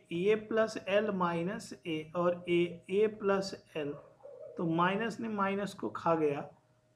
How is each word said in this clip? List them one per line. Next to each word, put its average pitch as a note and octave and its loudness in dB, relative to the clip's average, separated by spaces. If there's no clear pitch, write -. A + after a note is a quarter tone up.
ये F#3 4
plus A3 0
L G#3 2
minus F3+ -2
ए D#3 -6
और F3 2
ए, F3 2
A G#3 4
plus G3 0
L, D3 -4
तो F#3 -2
minus F#3 2
ने A3+ -4
minus G3 -2
को - -6
खा - 0
गया, D3+ 2